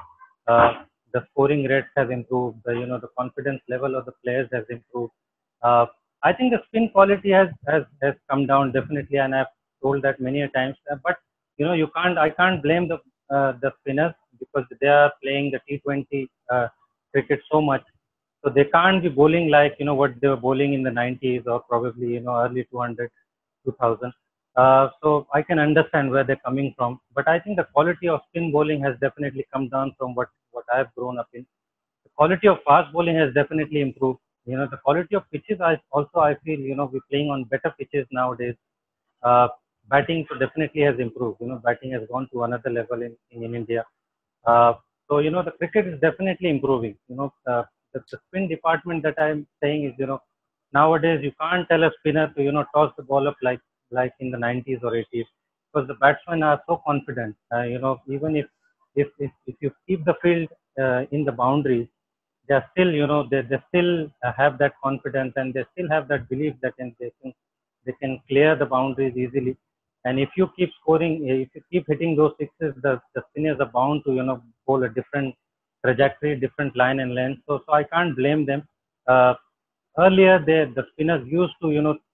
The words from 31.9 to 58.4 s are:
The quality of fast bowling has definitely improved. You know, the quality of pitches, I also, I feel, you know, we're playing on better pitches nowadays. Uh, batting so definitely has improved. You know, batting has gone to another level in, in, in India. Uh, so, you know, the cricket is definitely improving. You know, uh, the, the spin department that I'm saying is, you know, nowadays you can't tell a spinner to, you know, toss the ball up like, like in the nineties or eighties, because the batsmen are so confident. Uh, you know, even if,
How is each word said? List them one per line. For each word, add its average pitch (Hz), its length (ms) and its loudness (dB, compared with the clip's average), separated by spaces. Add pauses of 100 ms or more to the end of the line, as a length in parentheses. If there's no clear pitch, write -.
The - 140 -20
quality 175 300 4
of 180 180 6
fast 147 260 6
bowling 170 260 0
has 147 180 2
definitely 151 460 -2
improved. 131 380 -4 (280)
You 127 100 -6
know, 135 120 -4
the - 80 -14
quality 170 380 0
of 190 160 -2
pitches, 180 300 -6
I 165 180 2 (120)
also, 143 260 -2
I 147 260 4
feel, 156 160 -6
you 135 160 -8
know, 139 160 -4
we're 131 80 -6 (120)
playing 147 180 -2
on 135 140 -4
better 135 340 -4
pitches 135 340 -6
nowadays. 123 440 -4 (640)
Uh, 123 280 6 (380)
batting 147 400 0
so 135 100 -10
definitely 147 440 -2
has 139 180 2
improved. 120 420 -6
You 120 60 -10
know, 123 160 -10
batting 120 280 -2
has 120 180 -6
gone 127 240 -8
to 120 100 -4
another 120 280 -4
level 117 320 -6
in, 117 120 -12 (140)
in, 117 140 -14
in 117 100 -8
India. 117 320 -4 (600)
Uh, 117 280 6 (340)
so, 147 120 0
you 156 100 0
know, 175 140 -2
the 165 80 -8
cricket 185 360 -2
is 156 140 -10
definitely 175 480 0
improving. 127 480 -2 (100)
You 123 100 -12
know, 139 160 -6 (120)
uh, 123 180 -2 (300)
the, 131 180 -10
the 127 160 -14
spin 190 200 -4
department 165 560 -4
that 151 160 -2
I'm 151 280 -2 (140)
saying 147 240 -2
is, 123 120 -8
you 131 100 -4
know, 135 140 -8 (520)
nowadays 160 500 4
you 139 160 -4
can't 175 300 -2
tell 165 140 4
a 156 160 4
spinner 156 360 0
to, 143 80 -2
you 143 80 0
know, 147 220 0
toss 147 240 2
the 143 60 -16
ball 139 240 0
up 143 140 -4
like, 127 180 -2 (320)
like 127 280 -2
in 127 120 -8
the 123 60 -8
nineties 120 460 -4
or 117 120 -2
eighties, 117 300 -6 (480)
because 139 140 -2
the 139 80 -10
batsmen 147 480 2
are 147 240 2
so 165 180 -2
confident. 123 500 -4 (180)
Uh, 120 100 -2
you 123 160 -6
know, 131 280 -2
even 147 280 -4
if, 151 100 -2 (500)